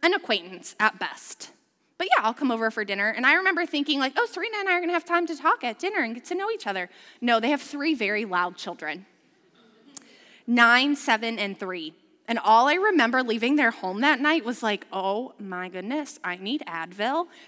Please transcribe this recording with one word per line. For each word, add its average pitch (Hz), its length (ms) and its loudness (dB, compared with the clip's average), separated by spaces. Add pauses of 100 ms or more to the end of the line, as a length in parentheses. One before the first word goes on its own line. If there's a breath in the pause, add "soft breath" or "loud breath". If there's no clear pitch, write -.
an 349 120 4
acquaintance 185 680 -4
at 214 200 2
best. - 520 -10 (460)
But 359 100 -4
yeah, 370 160 4
I'll 220 100 0
come 262 180 -2
over 226 200 0
for 220 140 -4
dinner." 202 240 0
And 233 160 -2
I 285 100 8
remember 359 300 2
thinking, 285 340 -2
like, 269 180 0
"Oh, 466 120 2
Serena 427 300 -6
and 392 100 -4
I 359 40 4
are 349 80 2
gonna 349 120 -2
have 339 120 -2
time 349 220 0
to 330 80 -6
talk 311 280 0
at 226 160 -6
dinner 381 220 -2
and 226 120 -2
get 247 120 -14
to 359 100 -6
know 392 160 -2
each 440 160 -6
other." 190 220 -4 (320 loud breath)
No, 240 180 4
they 233 100 0
have 285 120 0
three 302 320 -2
very 214 320 -2
loud 180 300 -2
children, 160 500 -10 (1400 loud breath)
nine, 240 500 6
seven, 226 440 0
and 196 200 -4
three. 175 340 -8 (340)
And 233 120 -2
all 226 280 8
I 294 60 4
remember 311 480 2
leaving 233 340 0
their 277 140 4
home 196 320 -6
that 285 180 2
night 302 240 2
was 233 200 -6
like, 208 280 -2
"Oh 196 480 -4
my 185 300 -10
goodness, 226 540 -8
I 180 140 -6
need 226 300 -6
Advil 202 600 -4 (200 loud breath)